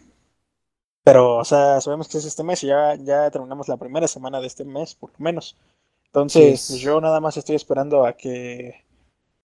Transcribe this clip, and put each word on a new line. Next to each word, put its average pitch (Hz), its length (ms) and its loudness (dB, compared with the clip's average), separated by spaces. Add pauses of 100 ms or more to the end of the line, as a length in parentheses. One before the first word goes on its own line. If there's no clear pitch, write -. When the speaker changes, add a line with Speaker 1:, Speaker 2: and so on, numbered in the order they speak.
(1040)
Speaker 1:
Pero, 123 320 8
o 117 80 -2
sea, 143 360 2
sabemos 151 280 -8
que 156 100 -8
es 151 60 -8
este 156 180 -12
mes 175 220 -4
y - 20 -6
ya, 147 300 0
ya 143 340 -2
terminamos 135 380 -10
la 131 80 -6
primera 147 320 -6
semana 131 320 -10
de 127 80 -10
este 139 160 -16
mes, 143 320 -12
por - 140 -20
lo - 100 -20
menos. 160 360 -8 (500)
Entonces, 147 360 4
Speaker 2:
Sí 143 120 8
es. - 160 -8
Speaker 1:
pues, 127 100 -8
yo 147 200 0
nada 160 200 0
más 156 160 -6
estoy 151 180 -6
esperando 139 500 0
a 120 100 0
que, 123 680 -12 (640)